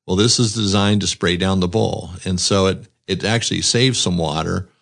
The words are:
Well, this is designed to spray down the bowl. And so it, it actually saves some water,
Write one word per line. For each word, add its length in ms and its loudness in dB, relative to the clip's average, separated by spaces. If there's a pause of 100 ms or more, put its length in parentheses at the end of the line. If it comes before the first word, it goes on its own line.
Well, 100 -2
this 240 4
is 140 0
designed 480 2
to 60 -2
spray 300 0
down 220 0
the 80 2
bowl. 440 -2 (140)
And 140 -2
so 280 2
it, 200 -4 (200)
it 160 -4
actually 380 -2
saves 380 2
some 180 0
water, 520 -2 (120)